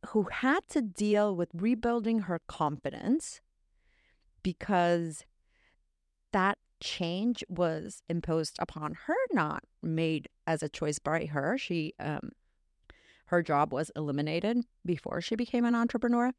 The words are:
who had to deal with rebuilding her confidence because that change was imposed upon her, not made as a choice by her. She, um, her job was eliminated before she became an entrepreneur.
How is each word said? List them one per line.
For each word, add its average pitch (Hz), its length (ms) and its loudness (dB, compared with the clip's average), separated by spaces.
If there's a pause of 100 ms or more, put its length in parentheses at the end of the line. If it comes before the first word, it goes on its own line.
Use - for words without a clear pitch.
who 208 220 2
had 277 380 2
to 311 120 0
deal 208 540 2
with 175 180 0
rebuilding 226 680 0
her 175 260 -2
confidence - 920 -2 (1040)
because 175 800 0 (1080)
that 196 260 2 (220)
change 190 680 -2
was 170 600 -2
imposed 165 520 -2
upon 151 340 -6 (120)
her, 349 100 0 (160)
not 156 320 0 (180)
made 160 460 -2 (180)
as 160 160 0
a 151 60 -2
choice 151 320 -4
by 160 260 0
her. 151 320 0
She, 165 400 -4
um, - 320 -6 (960)
her 175 160 4
job 151 300 2
was 147 240 -2
eliminated 151 640 0 (280)
before 170 340 -2
she 196 140 -4
became 240 300 0
an 240 100 4
entrepreneur. 240 640 2